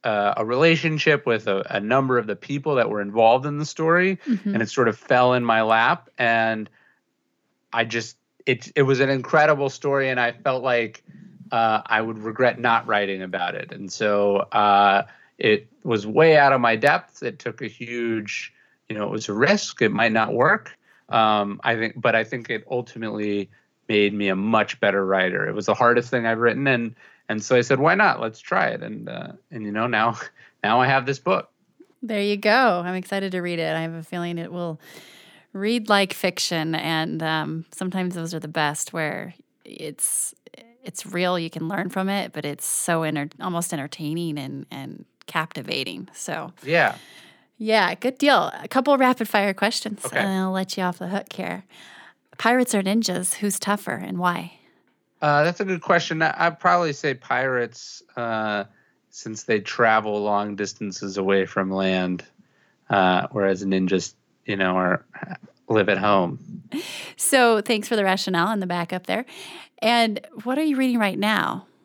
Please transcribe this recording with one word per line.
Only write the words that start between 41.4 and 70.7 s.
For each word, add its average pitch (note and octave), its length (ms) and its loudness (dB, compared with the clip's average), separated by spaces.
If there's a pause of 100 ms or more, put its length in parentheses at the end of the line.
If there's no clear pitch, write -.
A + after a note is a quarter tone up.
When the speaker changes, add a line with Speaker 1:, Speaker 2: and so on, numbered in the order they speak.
Speaker 2:
can D#3+ 180 -8
learn F3 220 -6
from F#3+ 200 -4
it, G3 240 -4
but D3 120 -10
it's D3 220 -8
so - 360 -2
enter-, D#3 260 -4 (120)
almost E3+ 320 -6
entertaining D3+ 640 -6
and, C#3 320 -12
and - 360 -14 (200)
captivating. D#3 880 -6
So - 400 -10 (100)
Speaker 1:
Yeah. C#3+ 320 2 (640)
Speaker 2:
yeah, G#3+ 380 2
good C4 240 -4
deal. C4 320 4 (100)
A G3+ 60 -16
couple C4+ 300 2
rapid B3+ 300 2
fire G3+ 280 0
questions, G#3+ 500 -4
Speaker 1:
Okay. - 140 -4
Speaker 2:
and G3+ 80 0
I'll F#3+ 240 0
let F#3+ 260 -4
you F#3+ 60 -2
off F3+ 160 -4
the F3+ 80 -8
hook G3 260 -6
here. F3+ 320 -8 (720)
Pirates B3 360 2
or G3+ 80 2
ninjas, F#3+ 540 -2
who's G3+ 240 -4
tougher G3+ 360 -4
and F#3 220 -8
why? F3 360 -2 (680)
Speaker 1:
Uh, D3 220 4
that's E3+ 160 0
a G#3 60 -2
good F#3 160 -4
question. E3+ 400 0
I, D#3+ 160 2
I'd E3 220 0
probably F3 340 2
say C#3+ 220 -4
pirates, B2+ 840 -4 (140)
uh, A2 480 -2 (460)
since - 340 -12
they A2 160 2
travel G#2+ 640 2
long G#2 340 0
distances G2 600 -8
away G2 280 2
from F#2+ 260 -2
land, F#2 520 0 (680)
uh, F#2 420 2
whereas G2 340 0
ninjas, F#2+ 480 0 (320)
you G#2 100 -4
know, F#2 220 2
are, F#2 280 0 (600)
live G#2+ 220 4
at F#2+ 100 2
home. F#2+ 720 0 (460)
Speaker 2:
So A#3 440 4
thanks G#3 260 -2
for A#3 80 -2
the G#3 80 2
rationale F#3+ 440 0
and G#3+ 140 -2
the F#3 60 -4
backup F3+ 380 -4
there. G#3 200 -4 (560)
And A3+ 380 2 (240)
what B3+ 140 -2
are D#4 60 0
you D4 140 0